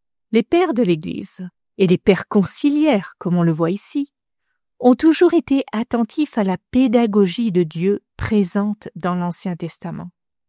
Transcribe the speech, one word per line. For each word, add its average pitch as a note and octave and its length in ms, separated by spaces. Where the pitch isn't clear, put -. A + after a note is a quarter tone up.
Les A#3 140
pères E4+ 300
de A#3+ 100
l'Église, F3+ 640
et F#3+ 100
les F#3 100
pères - 300
conciliaires, C#4 880
comme F3 180
on F3 60
le E3+ 100
voit E3 180
ici, C#4 420
ont B3 140
toujours D#4+ 400
été C#4 380
attentifs A#3+ 640
à G#3 60
la F#3 120
pédagogie A3+ 800
de F3 140
Dieu E3+ 360
présente G#3 800
dans F3+ 220
l'Ancien F3 400
Testament. E3+ 540